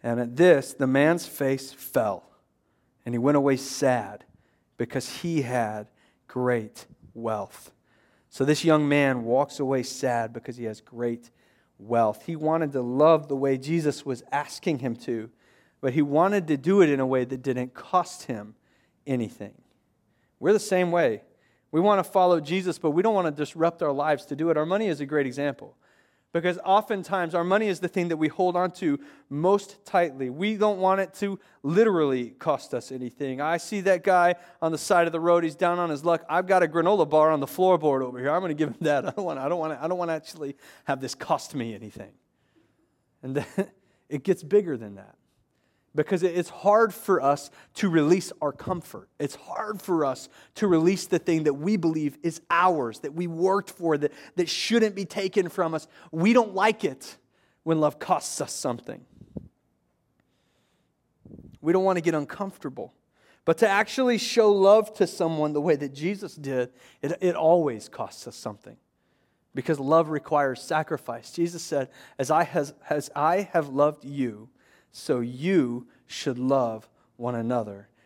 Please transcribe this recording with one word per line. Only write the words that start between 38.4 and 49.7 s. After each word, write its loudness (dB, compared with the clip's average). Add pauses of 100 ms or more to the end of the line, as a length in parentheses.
gonna -4
give -2
him -12
that. 0
<laughs> -2
I -4
don't -8
want, -6
I -4
don't -2
want, -6
I -6
don't -2
want -4
to -2
actually -12 (260)
have -4
this -8
cost -4
me -6
anything. -16 (1120)
And -4
then -4 (120)
<laughs> -8
it -8
gets 0
bigger 2
than -14
that. -20 (800)
Because 0
it, 0
it's -2
hard 4
for 0
us 0 (260)
to 0
release 4
our -2
comfort. -10
It's -6
hard -10